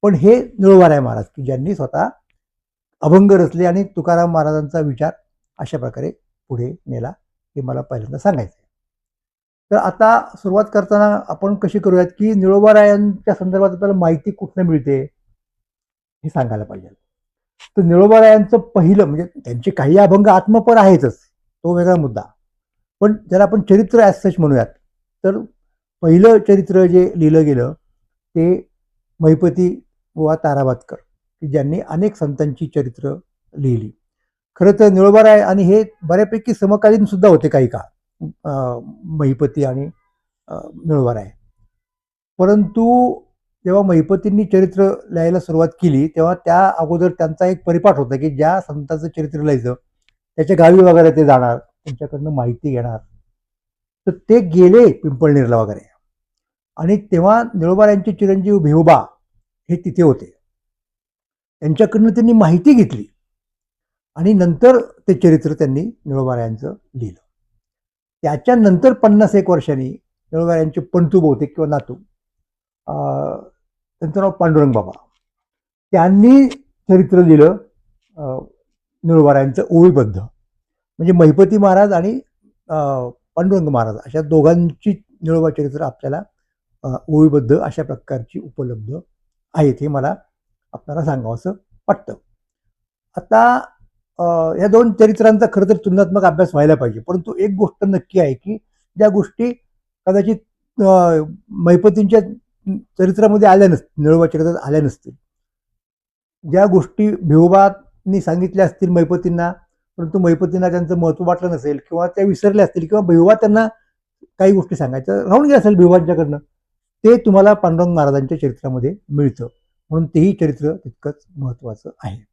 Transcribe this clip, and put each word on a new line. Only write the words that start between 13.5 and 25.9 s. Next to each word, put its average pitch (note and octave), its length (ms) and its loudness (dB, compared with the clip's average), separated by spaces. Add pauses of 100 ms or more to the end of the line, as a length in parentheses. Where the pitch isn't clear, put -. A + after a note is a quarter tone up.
आपल्याला F#3+ 260 -4
माहिती E3 360 -2
कुठनं F#3 320 -8
मिळते C#3 400 -2 (1200)
हे D#3 60 -10
सांगायला A2+ 340 -6
पाहिजे. F#2+ 240 -20 (920)
तर G3+ 40 0
निळोबारायांचं G#3+ 760 4
पहिलं G3 480 2
म्हणजे D#3 200 -6
त्यांचे A#2+ 460 -10
काही D3 260 0
अभंग G3+ 300 4
आत्मपर A3 500 2
आहेतच, F3 420 2 (440)
तो F3 120 -4
वेगळा F3 200 0
मुद्दा, B2+ 260 -6 (800)
पण G#3+ 140 2
ज्याला G3 300 0
आपण G3 180 0
चरित्र G#3 380 2
as G3+ 140 4 (120)
such F#3 140 -2
म्हणूयात, C#3 260 0 (580)
तर G3 140 -2 (640)